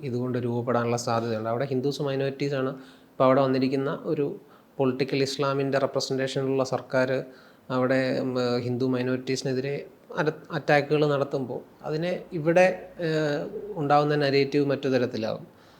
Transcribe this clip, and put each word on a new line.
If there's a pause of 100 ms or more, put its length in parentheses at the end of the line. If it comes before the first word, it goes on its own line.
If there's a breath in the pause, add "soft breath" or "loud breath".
ഇതുകൊണ്ട്
രൂപപ്പെടാനുള്ള
സാധ്യതയുണ്ട്.
അവിടെ
ഹിന്ദുസ്
മൈനോറിറ്റീസാണ്
ഇപ്പോൾ
അവിടെ
വന്നിരിക്കുന്ന
ഒരു (380 loud breath)
പൊളിറ്റിക്കൽ
ഇസ്ലാമിൻ്റെ
റെപ്രസെൻറ്റേഷനിലുള്ള
സർക്കാർ (460 loud breath)
അവിടെ,
ഉം, (240)
ഹിന്ദു
മൈനോറിറ്റീസിനെതിരെ (320)
അര-,
അറ്റാക്കുകൾ
നടത്തുമ്പോൾ (240)
അതിനെ (140)
ഇവിടെ, (100)
ഏഹ്, (260)
ഉണ്ടാകുന്ന
നരേറ്റീവ്
മറ്റു
തരത്തിലാകും. (180 loud breath)